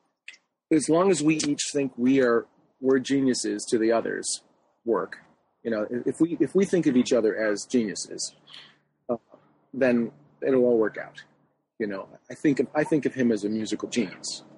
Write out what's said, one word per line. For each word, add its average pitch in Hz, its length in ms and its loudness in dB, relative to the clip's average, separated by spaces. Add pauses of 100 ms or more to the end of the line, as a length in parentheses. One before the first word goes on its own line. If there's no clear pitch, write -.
(720)
as 156 180 2
long 175 220 4
as 156 120 0
we 156 140 2
each 147 260 -2 (100)
think 139 240 -2
we 131 260 4
are, 117 240 2 (340)
we're 131 180 2
geniuses 123 720 0
to 120 80 2
the 113 140 2
other's 98 500 -4 (420)
work, 98 340 -2 (440)
you 117 80 -6
know, 107 160 -2 (200)
if 139 140 -4
we, 165 200 0
if 139 140 0
we 190 100 4
think 175 220 0
of 127 100 4
each 123 160 4
other 110 240 4
as 104 300 -2
geniuses, 101 680 -4 (760)
uh, 120 80 -2 (580)
then 120 360 2 (360)
it'll 131 180 4
all 120 140 4
work 107 180 0
out. - 260 -14 (560)
You 110 80 -4
know, 98 220 -8 (220)
I - 40 -14
think 143 260 2
of, 123 140 -2
I 151 100 0
think 151 220 0
of 131 80 -2
him 120 180 2
as 101 120 -2
a 104 40 -4
musical 107 400 -6
genius - 540 -6 (160)